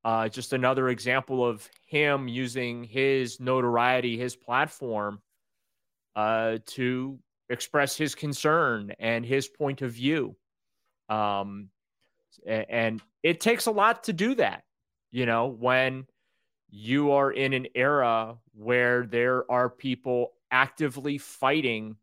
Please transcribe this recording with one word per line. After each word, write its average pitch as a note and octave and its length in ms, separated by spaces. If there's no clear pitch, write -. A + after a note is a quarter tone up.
Uh, A2+ 240
just B2 240
another B2+ 380
example B2+ 520
of A#2 240
him C#3+ 420
using A#2+ 560
his C3 560
notoriety, B2 800
his B2 180
platform, A2+ 840
uh, A2+ 520
to B2+ 520
express C#3 480
his D3 180
concern C#3+ 840
and A#2 260
his C3+ 240
point C#3 320
of B2+ 120
view. B2 440
Um, G2+ 640
a-, A2 240
and A2+ 300
it E3 180
takes A#3 240
a A#3 60
lot A3 340
to A3 80
do G#3+ 220
that, C3 300
you B2 140
know, A#2 220
when C3 580
you C3+ 360
are C#3 180
in C3+ 220
an B2+ 240
era A#2+ 600
where B2 540
there B2 420
are B2 220
people B2 640
actively C#3 680
fighting A#2+ 840